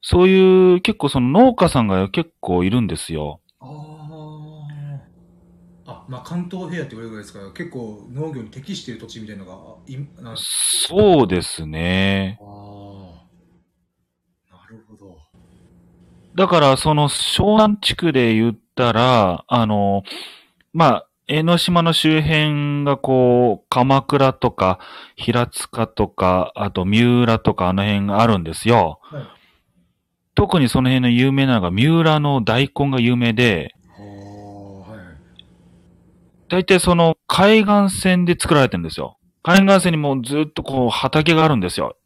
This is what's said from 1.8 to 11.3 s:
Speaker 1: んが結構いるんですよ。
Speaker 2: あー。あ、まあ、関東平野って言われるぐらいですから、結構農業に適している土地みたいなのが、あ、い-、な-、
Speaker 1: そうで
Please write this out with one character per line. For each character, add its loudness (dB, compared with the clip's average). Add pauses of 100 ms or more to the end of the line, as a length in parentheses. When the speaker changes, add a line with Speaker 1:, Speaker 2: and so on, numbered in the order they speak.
Speaker 1:
ん 0
が 0
結 -6
構 -2
い 0
る 0
ん -2
で -6
す -12
よ。 -10 (180)
Speaker 2:
あ -20
ー。 -18 (880)
あ、 -20
ま -14
あ、 -20
関 -10
東 -12
平 -10
野 -8
っ -18
て -18
言 -16
わ -16
れ -14
る -14
ぐ -16
ら -16
い -18
で -20
す -20
か -20
ら、 -18
結 -14
構 -16
農 -10
業 -14
に -20
適 -14
し -16
て -14
い -12
る -20
土 -20
地 -20
み -16
た -18
い -16
な -18
の -20
が、 -20
あ、 -20 (100)
い-、 -16 (260)
な-、 -18
Speaker 1:
そ 0
う 2
で 0